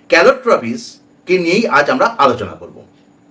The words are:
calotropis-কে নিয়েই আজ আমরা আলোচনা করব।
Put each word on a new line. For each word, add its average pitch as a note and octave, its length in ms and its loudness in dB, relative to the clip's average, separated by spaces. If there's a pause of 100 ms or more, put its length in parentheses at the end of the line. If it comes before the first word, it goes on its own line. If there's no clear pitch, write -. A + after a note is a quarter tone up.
(100)
calotropis-কে F3 1300 0
নিয়েই F3 300 0
আজ C#3+ 220 2
আমরা C3 160 0
আলোচনা A2+ 440 -2
করব। D2+ 340 -20 (460)